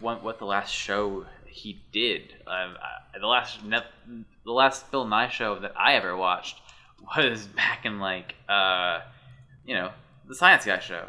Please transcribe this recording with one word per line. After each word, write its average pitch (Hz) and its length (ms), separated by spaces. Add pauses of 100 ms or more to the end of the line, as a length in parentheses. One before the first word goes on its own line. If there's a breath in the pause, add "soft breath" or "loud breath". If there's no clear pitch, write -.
one, 117 220
what 110 160
the 107 60
last 98 280
show 101 520 (200)
he - 360 (100)
did. 104 420 (140)
Um, 90 340
I, - 380
the 104 80
last 113 380
Net-, 113 220 (580)
the 113 60
last 131 400
Bill 131 140
Nye 113 240
show 104 300
that 98 180
I 123 180
ever 92 200
watched 92 460 (540 soft breath)
was 117 320
<laughs> 98 80
back - 300
in, 104 140
like, 92 360 (120)
uh, 92 540 (640 soft breath)
you 131 100
know, 90 160 (360)
the 131 80
Science 180 300
Guy 95 140
show. 90 300